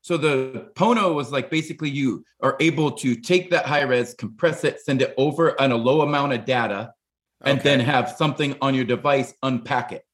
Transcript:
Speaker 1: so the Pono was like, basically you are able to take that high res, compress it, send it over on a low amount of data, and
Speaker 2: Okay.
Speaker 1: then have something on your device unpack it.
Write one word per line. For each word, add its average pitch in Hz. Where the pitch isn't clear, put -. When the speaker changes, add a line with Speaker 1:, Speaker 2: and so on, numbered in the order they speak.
Speaker 1:
so 170
the 131
Pono 202
was 143
like, 135
basically 156
you 135
are 135
able 151
to 127
take 180
that 165
high 143
res, 123
compress 156
it, -
send 135
it -
over 147
on 135
a 117
low 117
amount 143
of 110
data, 117
and 135
Speaker 2:
Okay. 143
Speaker 1:
then 135
have 127
something 147
on 135
your 131
device 131
unpack 123
it. -